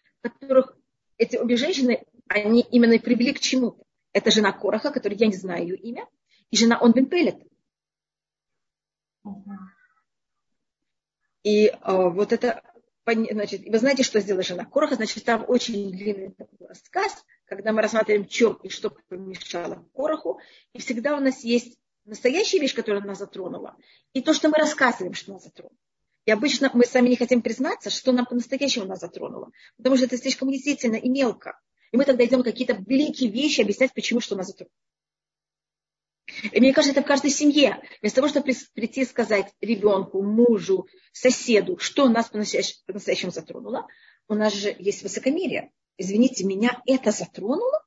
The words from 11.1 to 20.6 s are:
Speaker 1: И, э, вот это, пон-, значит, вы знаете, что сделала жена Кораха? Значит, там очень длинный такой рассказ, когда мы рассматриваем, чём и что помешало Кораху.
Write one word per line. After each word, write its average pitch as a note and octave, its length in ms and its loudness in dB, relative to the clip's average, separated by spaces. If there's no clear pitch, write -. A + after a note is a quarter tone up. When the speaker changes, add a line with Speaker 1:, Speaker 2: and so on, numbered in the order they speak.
Speaker 1:
И, G#3 240 4
э, - 180 2
вот F#3 480 0
это, A#3 300 -2
пон-, A3+ 240 0
значит, G3+ 360 -6
вы A3 120 0
знаете, C4+ 240 2
что A3 180 2
сделала F#3+ 220 -2
жена F3 220 -6
Кораха? D4 320 0
Значит, G#3+ 280 -6
там A3+ 240 0
очень G#3 420 -2
длинный G3 420 -8
такой - 360 -20
рассказ, - 560 -8
когда G3 260 -6
мы A3 100 0
рассматриваем, G#3+ 440 0
чём A3+ 360 2
и F#3+ 60 -14
что - 220 -8
помешало F#3 760 -12
Кораху. D4+ 460 -6